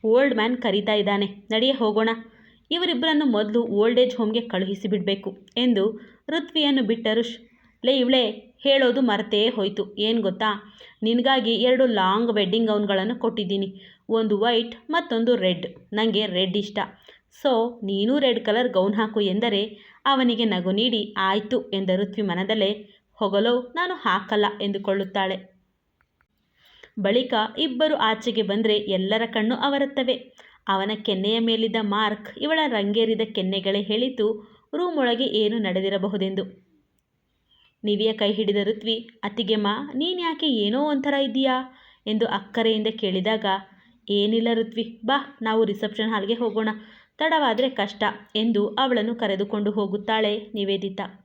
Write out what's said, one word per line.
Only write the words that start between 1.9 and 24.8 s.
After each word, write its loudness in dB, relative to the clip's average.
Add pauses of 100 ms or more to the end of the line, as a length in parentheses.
ಇವರಿಬ್ಬರನ್ನು 0
ಮೊದಲು 2
ಓಲ್ಡ್ 4
ಏಜ್ 2
ಹೋಮ್ಗೆ 0
ಕಳುಹಿಸಿ -4
ಬಿಡ್ಬೇಕು" -2 (260)
ಎಂದು 2 (440)
ಋತ್ವಿಯನ್ನು 0
ಬಿಟ್ಟ 0
ರುಷ್, -2 (480)
"ಲೇ 4
ಇವ್ಳೇ, 4 (340)
ಹೇಳೋದು 4
ಮರೆತೇ 2
ಹೋಯ್ತು, -2 (160)
ಏನ್ 0
ಗೊತ್ತಾ, 0 (520)
ನಿನ್ಗಾಗಿ 2
ಎರಡು 4
ಲಾಂಗ್ 2
ವೆಡ್ಡಿಂಗ್ 2
ಗೌನ್ಗಳನ್ನು 0
ಕೊಟ್ಟಿದ್ದೀನಿ, -2 (400)
ಒಂದು 2
ವೈಟ್ 0 (160)
ಮತ್ತೊಂದು 2
ರೆಡ್, 0 (260)
ನಂಗೆ 0
ರೆಡ್ 0
ಇಷ್ಟ, -4 (560)
so 0 (300)
ನೀನೂ 0
ರೆಡ್ 2
ಕಲರ್ 2
ಗೌನ್ 2
ಹಾಕು" 0
ಎಂದರೆ 0 (440)
ಅವನಿಗೆ 2
ನಗು 0
ನೀಡಿ, 0
"ಆಯ್ತು" 0
ಎಂದ -2
ಋತ್ವಿ -2
ಮನದಲ್ಲೇ, 0 (480)
"ಹೊಗಳೋ, 2 (120)
ನಾನು -2
ಹಾಕಲ್ಲ" 0 (160)
ಎಂದುಕೊಳ್ಳುತ್ತಾಳೆ. -2 (1600)